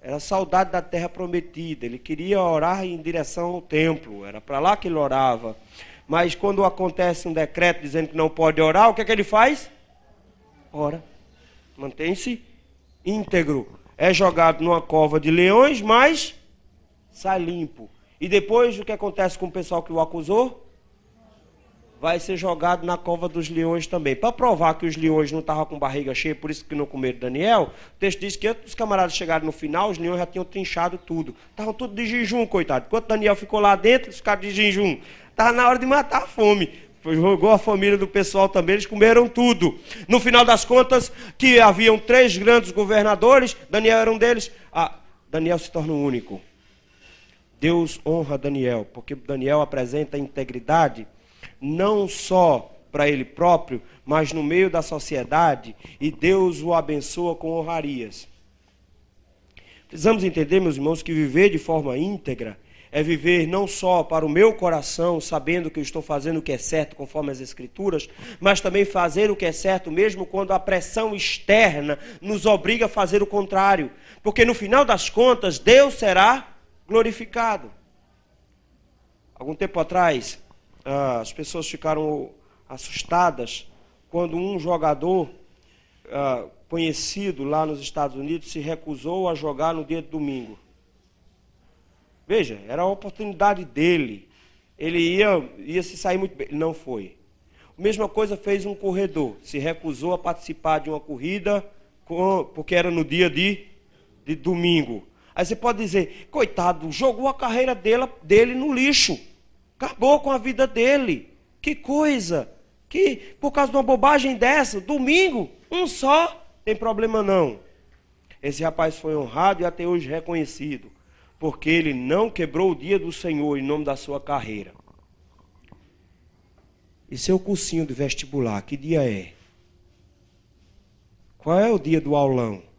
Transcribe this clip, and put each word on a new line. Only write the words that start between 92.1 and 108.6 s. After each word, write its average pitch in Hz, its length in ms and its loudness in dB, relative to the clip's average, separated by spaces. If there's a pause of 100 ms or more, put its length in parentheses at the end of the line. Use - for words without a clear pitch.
Veja, 147 400 -2
era 143 140 -6
a 185 60 0
oportunidade 196 800 -2
dele. 139 640 0 (480)
Ele 170 220 -4
ia, 180 500 2 (100)
ia 160 240 -6
se - 140 -16
sair 185 200 -2
muito 190 180 -6
bem. 131 160 -10
Não 160 220 -4
foi. 117 440 -12 (600)
A 165 40 -16
mesma 208 260 -2
coisa 202 300 -4
fez 202 280 -4
um 202 80 -8
corredor. 180 680 -4
Se 143 160 -10
recusou 160 540 -6
a 170 40 -2
participar 160 640 -4
de 156 100 -10
uma 151 100 -6
corrida 185 680 -4 (400)
com, 180 500 -2
porque 156 180 -6
era 175 160 2
no 170 140 0
dia 165 260 2
de, 190 360 -2 (600)
de 156 100 -6
domingo. 165 680 0 (300)
Aí 180 100 -2
você 220 100 -4
pode 226 240 -2
dizer, 190 520 -4
"Coitado, 175 600 -2
jogou 247 360 0
a 262 60 0
carreira 254 420 0
dele, 226 320 0 (160)
dele 220 300 6
no 262 200 -2